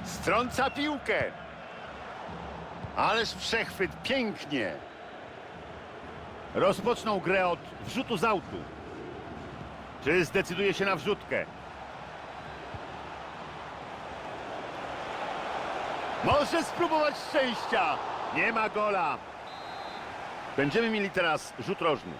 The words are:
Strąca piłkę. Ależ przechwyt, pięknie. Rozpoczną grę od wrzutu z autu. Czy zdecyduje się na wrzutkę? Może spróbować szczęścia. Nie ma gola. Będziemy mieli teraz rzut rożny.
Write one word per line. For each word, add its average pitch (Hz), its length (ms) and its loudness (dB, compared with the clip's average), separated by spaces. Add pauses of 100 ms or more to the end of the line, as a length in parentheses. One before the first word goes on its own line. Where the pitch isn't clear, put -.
Strąca 247 640 4
piłkę. 262 540 2 (1700)
Ależ 202 360 4
przechwyt, - 580 0 (120)
pięknie. 147 720 2 (1800)
Rozpoczną 214 680 4
grę 185 280 4
od 170 120 4 (260)
wrzutu 240 320 0
z 160 60 4
autu. 196 340 2 (1500)
Czy 165 220 6
zdecyduje 185 480 2
się 196 120 2
na 190 100 4
wrzutkę? 147 500 0 (4000)
Może 285 400 6
spróbować 311 520 4 (140)
szczęścia. 220 680 4 (380)
Nie 196 180 4
ma 220 160 4
gola. 196 480 4 (1400)
Będziemy 143 320 4
mieli 208 200 2
teraz 165 500 2
rzut 165 220 -2
rożny. 127 380 2